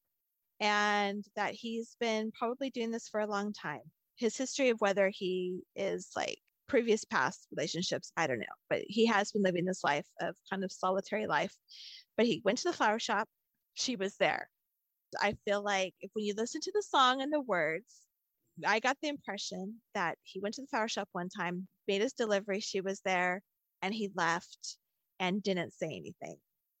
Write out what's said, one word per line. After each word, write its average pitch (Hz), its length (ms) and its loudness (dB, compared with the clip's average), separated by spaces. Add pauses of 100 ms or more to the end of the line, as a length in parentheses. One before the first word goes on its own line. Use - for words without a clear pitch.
(600)
and 208 640 2 (100)
that 202 180 0
he's 226 460 -8
been 220 320 0
probably 254 380 -2
doing 226 220 -4
this 226 180 -6
for 214 100 -2
a 214 80 0
long 208 260 -2
time. 147 280 -6 (340)
His 233 220 -2
history 262 320 2
of 226 120 2
whether 196 280 4
he 185 540 -2 (120)
is, 185 400 -4
like, - 240 -2 (280)
previous 233 380 4
past 156 460 0
relationships, 160 640 -4
I 160 100 2
don't 123 120 0
know, - 60 -8 (240)
but - 180 0
he 220 200 4
has 214 240 2
been 208 120 2
living 180 220 2
this 185 180 -2
life 147 240 2 (140)
of 175 140 -4 (140)
kind 190 140 -2
of 185 80 -4
solitary 196 560 -2
life. 165 300 0 (600)
But 226 100 6
he 196 180 0
went 190 140 4
to 349 100 -2
the 330 80 -2
flower 226 220 4
shop. 214 300 0 (460)
She - 200 -2
was 190 220 -4
there. - 320 2 (720)
I 208 140 2 (120)
feel 202 180 0
like 190 380 0
if, 196 120 -12
when 214 120 -2
you 208 100 0
listen 240 260 -4
to 381 120 -6
the 415 100 2
song 269 380 4
and 277 120 -2
the 302 80 2
words, 175 640 -2 (580)
I 208 140 4
got 262 220 0
the 311 80 -2
impression 202 720 -8 (120)
that 175 300 -2
he - 160 -12
went 202 160 -4
to 262 60 -12
the 277 60 -14
flower 226 200 0
shop 208 240 -4
one 180 180 -4
time, 180 380 -4 (200)
made 202 140 2
his 262 120 2
delivery, 202 480 0
she - 200 -4
was 190 200 -4
there, 180 400 2 (400)
and 190 120 -2
he 208 220 -4
left 170 640 -2 (420)
and 185 240 0
didn't 180 300 0
say 170 140 -4
anything. 85 500 -10 (440)